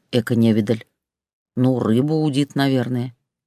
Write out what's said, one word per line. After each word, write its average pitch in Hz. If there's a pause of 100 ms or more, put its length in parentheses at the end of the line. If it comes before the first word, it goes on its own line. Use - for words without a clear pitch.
(120)
эко-невидаль. 113 (720)
Ну, 127
рыбу 127
удит, 143
наверное», — 127 (320)